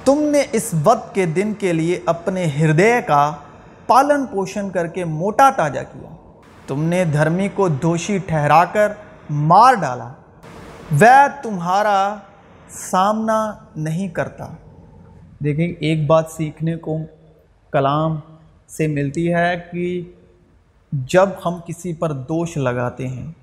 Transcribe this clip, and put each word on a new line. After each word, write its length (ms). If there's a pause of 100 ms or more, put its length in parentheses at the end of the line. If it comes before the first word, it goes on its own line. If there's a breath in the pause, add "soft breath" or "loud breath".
تم 180
نے 200 (100)
اس 160 (140)
وقت 320
کے 120
دن 320
کے 140
لیے 340
اپنے 380 (140)
ہردے 340 (140)
کا 260 (540)
پالن 400
پوشن 440
کر 160
کے 180
موٹا 520
تازہ 220 (140)
کیا۔ 180 (560)
تم 160
نے 220
دھرمی 500
کو 140
دوشی 500
ٹھہرا 460
کر 280 (380)
مار 440
ڈالا، 340 (920)
وہ 420
تمہارا 560 (680)
سامنا 720 (360)
نہیں 320
کرتا۔ 400 (960)
دیکھیں، 220
ایک 400
بات 300
سیکھنے 400
کو 220 (720)
کلام 440 (600)
سے 100
ملتی 480
ہے 180 (200)
کہ 280 (920)
جب 360 (160)
ہم 220
کسی 280
پر 180
دوش 440
لگاتے 520
ہیں 240 (100)